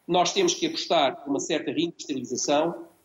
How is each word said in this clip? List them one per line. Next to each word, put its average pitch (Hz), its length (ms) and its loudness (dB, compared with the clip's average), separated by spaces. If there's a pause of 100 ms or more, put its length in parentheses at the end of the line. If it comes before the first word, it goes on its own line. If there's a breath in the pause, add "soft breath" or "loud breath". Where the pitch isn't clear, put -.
nós 175 260 2
temos 180 220 2
que 165 120 -2
apostar 156 500 2
por - 140 -8
uma 135 100 0
certa 151 320 -2
reindustrialização, 147 1120 -2 (180)